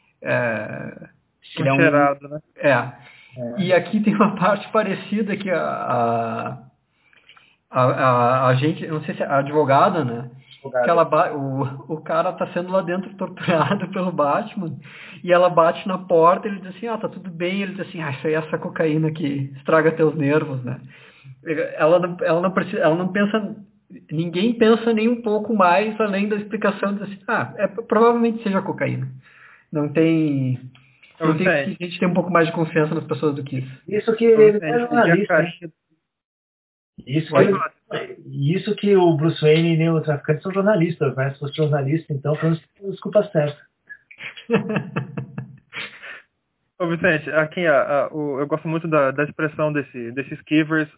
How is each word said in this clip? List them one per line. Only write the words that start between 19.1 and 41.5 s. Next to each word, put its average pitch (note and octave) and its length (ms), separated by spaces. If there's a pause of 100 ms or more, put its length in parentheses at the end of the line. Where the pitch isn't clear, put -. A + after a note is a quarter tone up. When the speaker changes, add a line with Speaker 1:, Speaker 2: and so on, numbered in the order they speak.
Speaker 1:
que C#3+ 460
estraga D#3+ 340
teus D#3 240
nervos", C#3+ 480
né? B2+ 160 (960)
Ela D#3+ 240
não, F3 220
ela F3 180
não F#3 100
precisa, F#3 320
ela D#3+ 140
não F#3 120
pensa, G3+ 460 (560)
ninguém E3+ 440
pensa A3+ 380
nem A3 160
um A#3 140
pouco G#3+ 320
mais G3 460
além G3+ 280
da G#3+ 80
explicação G3+ 600
de G3+ 80
assim, G3 140 (100)
"Ah, E3+ 280
é, G3+ 120
provavelmente A#3 720
seja F#3+ 180
cocaína." C3 460 (640)
Não D3 160
tem, D3+ 680 (640)
não D#3+ 160
tem F#3 100
Speaker 2:
Vicente. E3 300
Speaker 1:
que F3 80
a - 20
gente E3+ 140
ter F#3 60
um E3+ 80
pouco F3 160
mais E3+ 160
de D#3+ 60
confiança D#3+ 420
nas D3 100
pessoas D3 300
do C#3 100
que C3 140
isso. - 280
Speaker 3:
Isso G#3 300
que A3+ 100
Speaker 2:
Ô, A3 140
Speaker 3:
ele G#3+ 120
Speaker 2:
Vicente, G#3 120
Speaker 3:
é A#3+ 160
jornalista, A#3+ 280
Speaker 2:
e E3+ 40
a F3+ 40
Speaker 3:
hein? G3+ 100
Speaker 2:
caixa E3 440 (1400)
Speaker 3:
Isso D#3 220
que D3+ 80
Speaker 1:
Oi? F#3+ 160 (400)
Speaker 3:
ele, C#3+ 640
isso G#3 200
que G3+ 200
o F3 200
Bruce D3 260
Wayne E3 320
e - 20
nem E3 140
o D#3+ 100
traficante D3+ 420
são F#3 100
jornalistas, E3 600
né? C3 180
Se - 80
fosse C#3 160